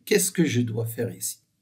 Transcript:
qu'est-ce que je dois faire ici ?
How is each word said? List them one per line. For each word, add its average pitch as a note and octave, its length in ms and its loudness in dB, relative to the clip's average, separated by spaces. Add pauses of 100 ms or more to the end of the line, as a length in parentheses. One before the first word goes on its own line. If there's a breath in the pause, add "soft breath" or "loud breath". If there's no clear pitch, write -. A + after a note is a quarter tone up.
qu'est-ce G3 280 2
que F3 120 2
je A#2+ 160 2
dois A2+ 260 -2
faire G#2 280 -6
ici ? - 240 -10 (240)